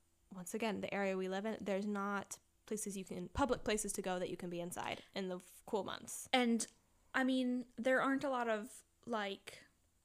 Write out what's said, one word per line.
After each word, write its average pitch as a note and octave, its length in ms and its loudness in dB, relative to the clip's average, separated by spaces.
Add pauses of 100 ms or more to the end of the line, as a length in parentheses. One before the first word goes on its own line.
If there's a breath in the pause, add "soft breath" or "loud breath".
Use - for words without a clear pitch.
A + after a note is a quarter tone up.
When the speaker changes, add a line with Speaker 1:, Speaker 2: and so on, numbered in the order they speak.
(360)
Speaker 1:
once F3+ 200 -8
again, G#3 260 0
the - 120 -4
area G3 220 2
we F#3 140 0
live F#3+ 160 -2
in, A3 160 -2
there's G3 240 2
not G3+ 520 -2 (300)
places G#3 300 -2
you F#3 80 -6
can, F3+ 280 -6
public B3 300 2
places G#3 300 0
to - 80 -2
go F#3 180 0
that F3+ 100 -2
you - 80 -4
can F3+ 120 -6
be F3 100 -4
inside - 420 -4 (140)
in F#3+ 140 -2
the F#3 80 -2
f-, F#3 40 -10 (240)
cool G3 180 0
months. - 500 -8
Speaker 2:
And, A#3 340 6 (480)
I C4 80 6
mean, B3+ 420 2 (140)
there C4 220 4
aren't C4+ 240 2
a C#4+ 40 0
lot B3 200 0
of, G#3+ 180 0 (400)
like, G#3 560 -4 (420)